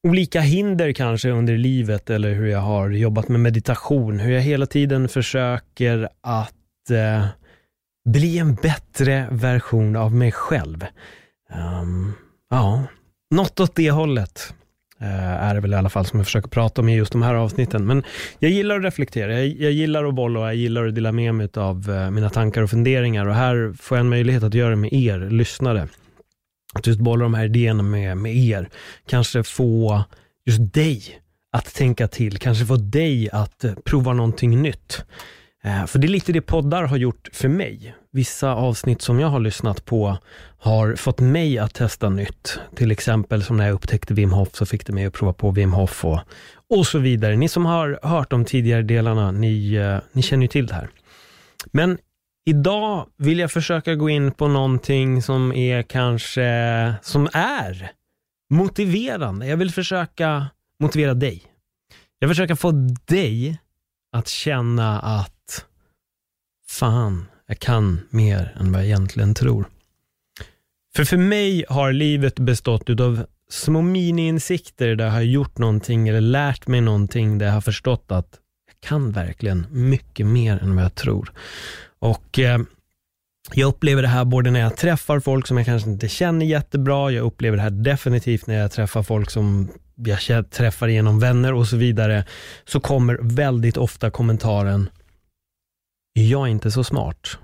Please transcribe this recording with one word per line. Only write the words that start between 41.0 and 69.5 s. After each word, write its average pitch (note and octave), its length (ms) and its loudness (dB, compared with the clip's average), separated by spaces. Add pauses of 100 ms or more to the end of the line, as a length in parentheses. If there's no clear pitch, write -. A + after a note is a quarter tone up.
mig C#3 380 2
att G#2+ 160 -4
testa A2+ 360 -2
nytt. - 500 -6 (160)
Till A#2 160 2
exempel G#2+ 520 0
som A2+ 140 0
när G#2 80 2
jag G2+ 80 0
upptäckte - 400 -2
Wim G2+ 180 2
Hof F#2+ 240 2
så G#2 100 -2
fick - 200 -6
det G#2 80 -6
mig G2 120 -2
att F#2 80 -4
prova F#2+ 200 0
på G#2 180 0
Wim F#2+ 220 2
Hof F#2 320 0
och, E2 140 0 (500)
och G3 180 4
så D#3 120 0
vidare. A2 360 2
Ni D3+ 140 2
som F3 160 0
har D#3+ 380 0
hört D#3 260 0
de A#2+ 160 2
tidigare A#2 360 2
delarna, A2 500 2
ni, G#2 420 0
eh, G2+ 240 0 (140)
ni C3 100 0
känner C3 220 2
ju B2 40 2
till B2+ 200 -2
det F#2 60 -8
här. D#2+ 160 -8 (840)
Men E3+ 260 2 (500)
idag F#3+ 600 0 (100)
vill D#3 220 0
jag E3 120 -2
försöka E3 440 -2
gå D3+ 140 0
in C#3+ 220 2
på D3 160 -2
någonting C3 760 0
som B2+ 320 0
är B2 280 0
kanske, A#2 1200 -2
som C#3+ 320 0
är A#2+ 580 -4 (600)
motiverande. F#3 960 -2
Jag D3+ 100 -2
vill F3+ 140 -2
försöka D#3+ 760 -4 (320)
motivera D3 340 0
dig. B2 300 -4 (760)
Jag C#3+ 100 2
försöker E3+ 260 0
få F3 160 0 (340)
dig D3+ 520 0 (540)
att A#2 160 -4
känna A#2 720 -2
att - 640 -6 (1040)
fan, A2 560 0 (220)
jag G#2+ 120 -8
kan G#2 400 2 (100)
mer G#2 500 0
än F#2 120 2
vad F#2 100 2
jag G2 60 0
egentligen G#2 460 2
tror. A#2 360 0 (1300)